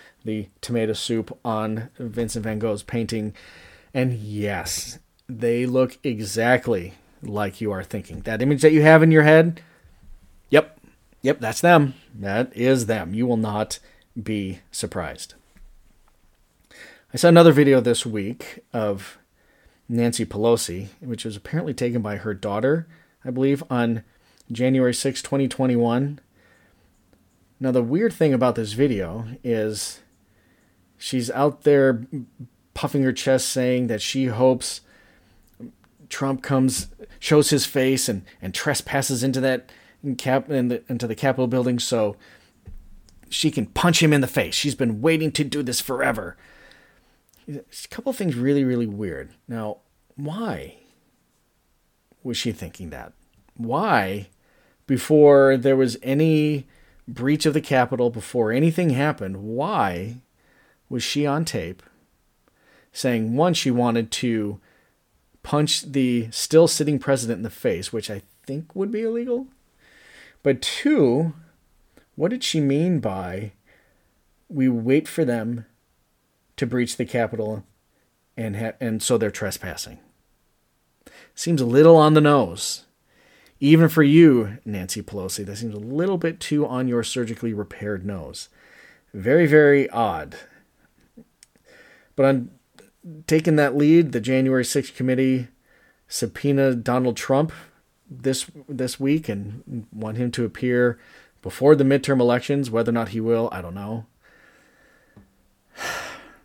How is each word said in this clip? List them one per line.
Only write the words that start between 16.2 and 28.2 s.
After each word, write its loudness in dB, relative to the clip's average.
I -6
saw 4
another 10
video 6
this 0
week -10
of -6
Nancy 0
Pelosi, -2
which -12
was -10
apparently -8
taken -4
by -6
her -6
daughter, -2
I -8
believe, 0
on -2
January 0
sixth, -4
twenty -2
twenty-one. 0
Now, -2
the 2
weird 0
thing 2